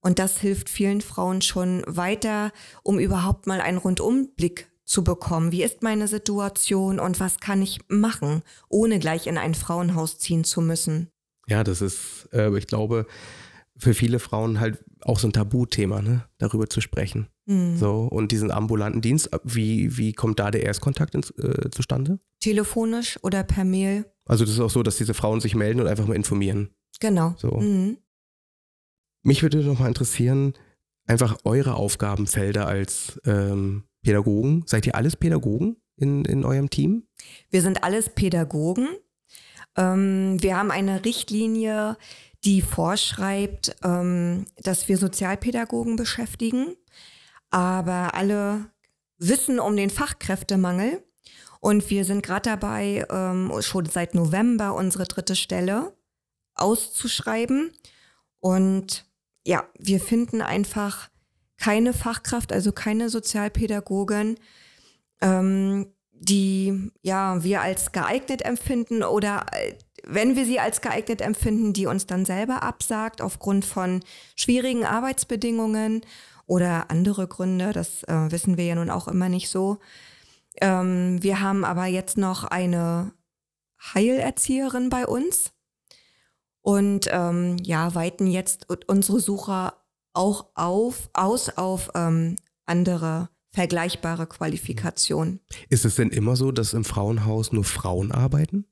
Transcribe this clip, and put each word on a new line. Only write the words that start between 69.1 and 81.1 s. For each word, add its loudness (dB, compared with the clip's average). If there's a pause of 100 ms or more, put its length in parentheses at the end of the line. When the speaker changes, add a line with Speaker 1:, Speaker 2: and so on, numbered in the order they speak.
Speaker 1:
äh, -6 (300)
wenn 2
wir 2
sie 0
als -2
geeignet -4
empfinden, 0
die 0
uns -2
dann 0
selber -2
absagt -4
aufgrund -2
von -2 (320)
schwierigen 0
Arbeitsbedingungen -2 (440)
oder 0
andere 2
Gründe. -2
Das, -6
äh, 0
wissen 0
wir 0
ja 0
nun -2
auch -4
immer 2
nicht -2
so. 0 (840)
Ähm, 2